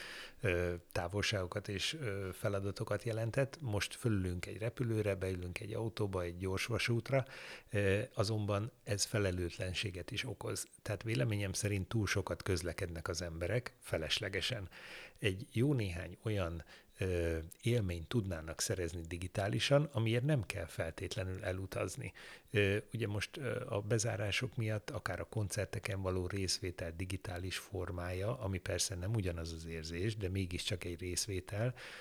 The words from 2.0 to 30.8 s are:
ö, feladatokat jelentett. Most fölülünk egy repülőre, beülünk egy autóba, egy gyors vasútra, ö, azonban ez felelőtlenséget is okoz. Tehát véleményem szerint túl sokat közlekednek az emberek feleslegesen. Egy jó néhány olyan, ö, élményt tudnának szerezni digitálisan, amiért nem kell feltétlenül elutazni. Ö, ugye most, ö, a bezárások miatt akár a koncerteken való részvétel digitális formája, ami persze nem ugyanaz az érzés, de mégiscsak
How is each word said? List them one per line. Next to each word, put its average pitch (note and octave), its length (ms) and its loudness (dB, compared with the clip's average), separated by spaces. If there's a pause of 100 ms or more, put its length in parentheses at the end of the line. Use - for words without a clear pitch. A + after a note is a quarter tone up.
ö, G2 320 -2
feladatokat G2+ 720 0
jelentett. A2+ 580 0
Most G#2 340 0
fölülünk F#2 520 2
egy G2 120 -8
repülőre, A2 560 2
beülünk F#2 460 -2
egy G#2 120 -6
autóba, G#2 500 0
egy F2 140 -4
gyors F#2+ 300 0
vasútra, A#2 580 2 (460)
ö, G2+ 300 4 (140)
azonban G#2 560 2 (140)
ez G#2 200 2
felelőtlenséget F2+ 1080 0
is - 180 -2
okoz. G#2+ 380 -4 (160)
Tehát G#2 200 -2
véleményem A2 500 2
szerint G2+ 360 2
túl G#2+ 180 4
sokat - 360 0
közlekednek E2+ 640 0
az F2 140 -2
emberek F2 580 0
feleslegesen. F#2+ 880 0 (500)
Egy G2+ 340 2
jó B2+ 220 4
néhány F2+ 480 -2
olyan, F2 400 0 (360)
ö, E2+ 400 2 (240)
élményt F#2 460 2
tudnának E2 520 0
szerezni F2 400 0
digitálisan, G2 920 2
amiért A2+ 320 2
nem C#3+ 220 4
kell F#2 200 -4
feltétlenül F#2 800 -4
elutazni. F#2+ 680 -4 (380)
Ö, G2+ 260 6 (160)
ugye A2+ 140 0
most, G2+ 300 -2
ö, A#2+ 320 -2
a G#2 120 0
bezárások G#2+ 760 0
miatt G#2+ 340 0
akár - 300 -4
a E2+ 40 -6
koncerteken G2 800 -2
való F#2 240 0
részvétel F2+ 680 -2
digitális F#2 600 -4
formája, F#2 840 -2
ami F#2+ 200 0
persze F#2 360 0
nem F#2+ 200 0
ugyanaz E2+ 380 0
az D#2+ 140 -8
érzés, E2 500 -2
de G2+ 120 0
mégiscsak F#2 560 0